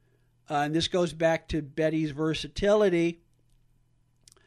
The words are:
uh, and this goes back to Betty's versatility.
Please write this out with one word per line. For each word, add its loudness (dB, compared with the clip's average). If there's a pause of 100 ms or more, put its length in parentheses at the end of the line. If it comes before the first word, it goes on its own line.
(520)
uh, -4
and -2
this 0
goes 0
back 0
to -4
Betty's -2
versatility. 0 (1300)